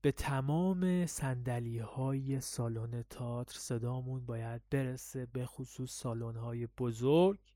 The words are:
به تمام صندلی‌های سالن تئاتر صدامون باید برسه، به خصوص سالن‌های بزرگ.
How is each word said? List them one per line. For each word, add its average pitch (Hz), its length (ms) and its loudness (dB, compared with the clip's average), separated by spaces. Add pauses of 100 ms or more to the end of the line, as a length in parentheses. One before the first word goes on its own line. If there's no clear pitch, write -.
به 143 100 6
تمام 175 920 2
صندلی‌های 131 1300 0
سالن 117 600 -2
تئاتر 120 560 -6
صدامون 123 680 -2
باید 117 440 -4
برسه، 131 560 -2
به 123 200 -4
خصوص 127 440 -8
سالن‌های 117 760 -4
بزرگ. 135 760 4 (160)